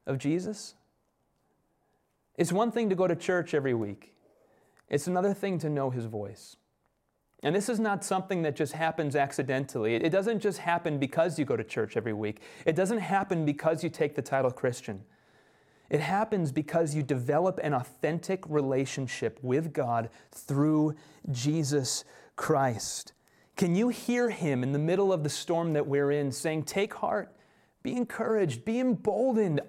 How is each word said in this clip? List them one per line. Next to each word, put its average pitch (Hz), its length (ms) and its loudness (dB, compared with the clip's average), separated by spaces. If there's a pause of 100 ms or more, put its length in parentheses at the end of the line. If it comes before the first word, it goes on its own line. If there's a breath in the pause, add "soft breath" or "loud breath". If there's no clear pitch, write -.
of 135 120 -2
Jesus? 185 580 -4 (1600)
It's 170 160 2
one 214 180 4
thing 226 200 0
to 190 60 2
go 185 120 4
to 170 80 2
church 175 380 0
every 135 200 2
week. 104 420 -4 (760 soft breath)
It's 143 180 0
another 185 260 2
thing 190 260 -2
to 151 100 -2
know 139 220 0
his 123 140 -4
voice. 104 520 -10 (840)
And 147 120 2
this 202 140 0
is 233 120 0
not 214 260 0
something 185 380 -2
that 151 120 0
just 147 160 -2
happens 160 460 -2
accidentally. 131 800 0
It, 117 80 2
it 160 80 2
doesn't 196 280 2
just 202 200 0
happen 170 380 0
because 143 400 0
you 151 60 0
go 127 140 0
to 113 60 -4
church 107 340 -4
every 110 160 0
week. 107 280 -4 (240 loud breath)
It 160 100 4
doesn't 190 240 2
happen 185 460 0
because 151 380 0
you 170 60 -2
take 147 260 -2
the 143 60 -2
title 131 280 2
Christian. 120 540 -4 (840 soft breath)
It 151 100 2
happens 185 540 0
because 156 420 0
you 151 80 0
develop 147 580 0
an 147 120 0
authentic 170 760 -2
relationship 135 920 0
with 135 320 0
God 117 360 0 (220 loud breath)
through 151 640 2 (340 loud breath)
Jesus 143 760 0 (320 loud breath)
Christ. 135 760 0 (460 soft breath)
Can 175 180 4
you 226 140 4
hear 240 400 0
him 151 340 0
in 131 80 0
the 143 80 0
middle 185 320 2
of 165 120 2
the 147 60 -2
storm 170 440 0
that 147 120 2
we're 143 260 2
in 143 200 0
saying, 156 320 -2
"Take 190 320 -2
heart, - 400 -4 (480 soft breath)
be - 120 -4
encouraged, 220 680 0
be 226 160 0
emboldened, 220 880 2